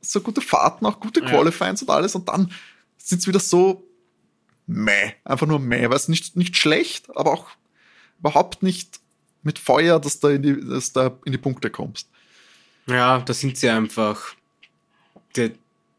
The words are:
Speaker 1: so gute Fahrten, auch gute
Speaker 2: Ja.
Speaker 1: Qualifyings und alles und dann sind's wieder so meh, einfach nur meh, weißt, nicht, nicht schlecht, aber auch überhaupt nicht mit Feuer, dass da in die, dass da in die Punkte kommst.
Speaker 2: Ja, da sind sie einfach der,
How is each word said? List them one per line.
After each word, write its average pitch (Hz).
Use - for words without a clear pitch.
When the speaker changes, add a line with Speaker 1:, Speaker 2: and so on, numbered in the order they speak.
Speaker 1:
so -
gute 214
Fahrten, -
auch 107
gute -
Speaker 2:
Ja. 131
Speaker 1:
Qualifyings 170
und 262
alles 170
und 180
dann 180
sind's -
wieder 190
so 185
meh, 101
einfach 135
nur 151
meh, 123
weißt, 135
nicht, -
nicht 180
schlecht, -
aber 143
auch -
überhaupt -
nicht -
mit 151
Feuer, 160
dass 143
da 147
in 143
die, 143
dass 131
da 131
in 139
die 131
Punkte 131
kommst. -
Speaker 2:
Ja, 127
da 127
sind 131
sie 127
einfach 110
der, 117